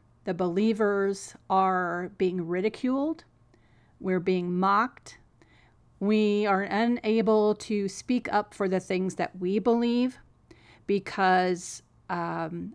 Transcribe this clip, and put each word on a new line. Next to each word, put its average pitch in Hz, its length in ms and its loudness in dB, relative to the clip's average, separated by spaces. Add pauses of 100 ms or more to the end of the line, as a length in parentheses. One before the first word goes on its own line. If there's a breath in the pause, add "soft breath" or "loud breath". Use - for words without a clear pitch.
(240 soft breath)
the 185 100 -4
believers, 196 1000 0 (140)
are 185 720 0
being 180 280 0
ridiculed. 254 760 -2 (760 soft breath)
We're 185 220 0
being 180 400 0
mocked. 202 560 0 (840 soft breath)
We 208 440 2
are 196 200 2
unable 220 920 2
to 208 340 -2
speak - 420 -4
up 208 220 -2
for 196 160 -2
the 185 100 0
things 185 360 -2
that - 260 -4
we 185 180 0
believe 240 600 0 (680 soft breath)
because, 185 960 0 (280)
um, 170 640 -6